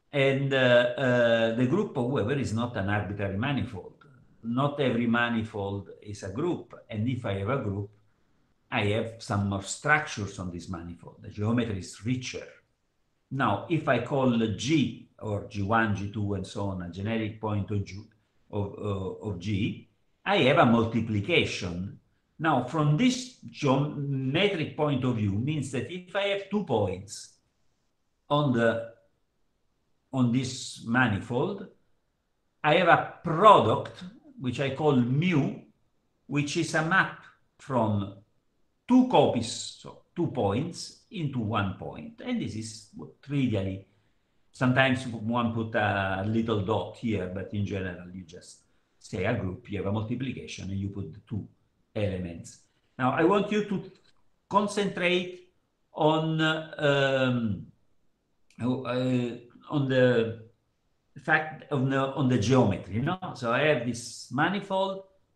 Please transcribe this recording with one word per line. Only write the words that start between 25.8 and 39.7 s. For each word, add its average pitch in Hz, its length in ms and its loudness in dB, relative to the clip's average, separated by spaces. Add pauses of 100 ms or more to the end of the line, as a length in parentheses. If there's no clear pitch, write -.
if 180 240 -10
I 202 140 0
have 196 200 -4
two 208 140 0
points 98 720 -4 (960)
on 147 240 4
the, 117 400 0 (1200)
on 127 180 2
this - 540 -4
manifold, 123 840 0 (960)
I 151 120 4
have 180 120 6
a - 360 4
product, 160 800 6 (360)
which 127 200 -4
I 135 140 0
call 151 220 4
mu, 139 640 4 (680)
which 147 280 -2
is 165 200 0
a 160 100 2
map 175 380 0 (360)
from 107 560 0 (720)
two 254 220 8
copies, 127 420 4
so - 520 -14 (120)